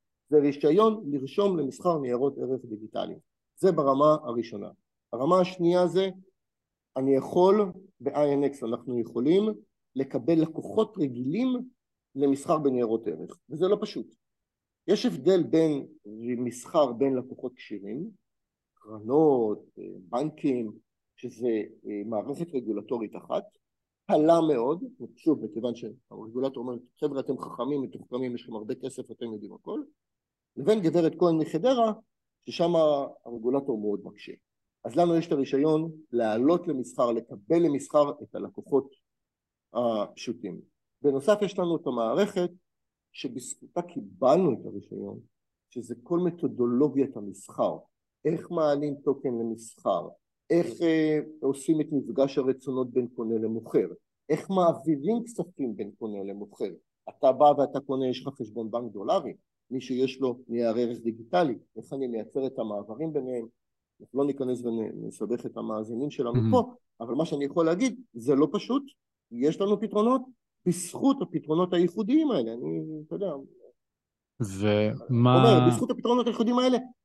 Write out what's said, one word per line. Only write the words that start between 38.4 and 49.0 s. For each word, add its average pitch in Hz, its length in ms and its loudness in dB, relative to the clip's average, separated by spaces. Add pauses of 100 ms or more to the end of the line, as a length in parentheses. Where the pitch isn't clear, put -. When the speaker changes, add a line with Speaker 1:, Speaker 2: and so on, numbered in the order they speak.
Speaker 1:
הפשוטים. 110 880 -4 (400)
בנוסף, 139 400 2
יש 190 180 -4
לנו 170 160 0
את 151 120 -6
המערכת 151 600 0 (640)
שבזכותה - 680 -10
קיבלנו 135 720 2
את - 120 -8
הרישיון, 101 540 -12 (500)
שזה 117 340 -10
כל 170 160 -2
מתודולוגיית 131 1000 0
המסחר, 101 600 -4 (480)
איך 165 260 -2
מעלים 147 440 0
טוקן 139 340 -2